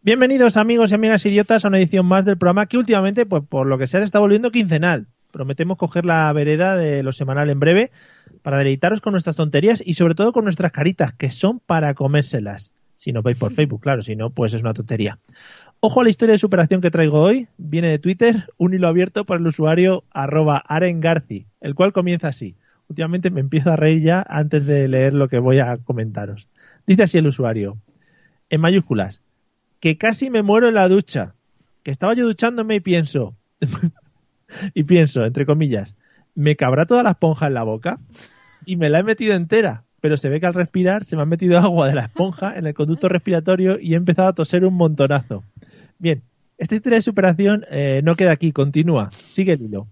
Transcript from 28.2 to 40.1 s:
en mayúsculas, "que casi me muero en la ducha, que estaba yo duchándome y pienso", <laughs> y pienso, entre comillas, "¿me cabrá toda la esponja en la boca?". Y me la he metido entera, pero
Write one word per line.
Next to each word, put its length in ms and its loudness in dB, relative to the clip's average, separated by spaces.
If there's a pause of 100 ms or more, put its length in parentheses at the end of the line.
en 120 0
mayúsculas, 600 0 (580)
"que 180 0
casi 320 -2
me 140 0
muero 260 4
en 60 0
la 120 4
ducha, 460 0 (480)
que 100 -10
estaba 220 -2
yo 120 0
duchándome 500 -2
y 40 0
pienso", 560 -2 (240)
<laughs> 340 -4 (800)
y 100 -2
pienso, 420 2
entre 200 -2
comillas, 500 -2 (400)
"¿me 200 0
cabrá 300 0
toda 180 2
la 80 2
esponja 360 -2
en 80 -2
la 80 -4
boca?". 360 -6 (680)
Y 120 -6
me 120 0
la 100 4
he 40 0
metido 300 0
entera, 500 0 (180)
pero 160 0